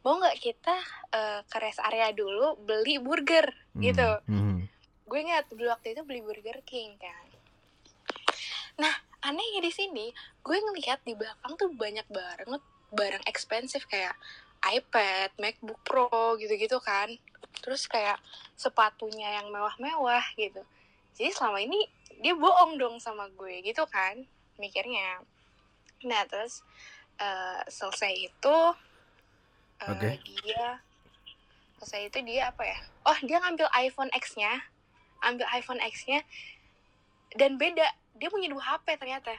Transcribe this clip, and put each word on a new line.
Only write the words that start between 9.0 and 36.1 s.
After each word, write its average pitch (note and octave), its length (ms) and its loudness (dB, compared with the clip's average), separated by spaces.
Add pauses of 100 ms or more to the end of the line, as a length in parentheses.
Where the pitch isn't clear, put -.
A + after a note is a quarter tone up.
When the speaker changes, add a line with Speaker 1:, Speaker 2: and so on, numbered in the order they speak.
Speaker 1:
anehnya G4 380 -4
di E4+ 100 0
sini, E4 380 -6 (320)
gue D4 180 -2
ngeliat F4+ 460 -2
di A#3 100 -8
belakang A3 420 -10
tuh G4 140 0
banyak G#3+ 380 -6
banget F#3+ 540 -8 (280)
barang G3+ 360 -2
expensive B3 600 -4
kayak - 300 -2 (460)
iPad, G3 760 2
MacBook A3 460 -6
Pro, B3+ 260 4 (280)
gitu-gitu A3 440 0
kan. G#3 320 0 (460)
Terus C4+ 280 -6
kayak G#3 340 0 (340)
sepatunya G#3+ 840 0
yang G#3 140 -6
mewah-mewah A#3+ 760 0 (120)
gitu. G3 280 -6 (500)
Jadi C4+ 160 -2
selama G#3+ 300 0
ini E4 280 0 (300)
dia E4 160 2
bohong E4 440 8
dong A#3+ 200 0
sama G#3+ 320 -8
gue F#3+ 320 -12
gitu A#3 240 -2
kan, F#3+ 300 0 (400)
mikirnya. G3 640 -4 (840)
Nah, A3+ 240 0
terus, A3 380 -8 (540)
eh, F#3 500 -4
selesai G3 460 -2 (100)
itu, C#4+ 340 4 (1200)
eh, G2+ 140 -8
Speaker 2:
Oke. G2+ 180 0 (140)
Speaker 1:
dia, A#3+ 560 -4 (1000)
selesai G#3 300 -8
itu B3+ 160 -6
dia B3 240 0
apa B3 160 -6
ya? G3 140 -4 (260)
Oh, D4+ 160 8
dia C#4+ 180 2
ngambil E4+ 300 2 (100)
iPhone C4 360 0
X-nya. A#3+ 580 -4 (480)
Ambil A#3+ 320 0
iPhone B3 280 -4
X-nya B3+ 460 -2 (1080)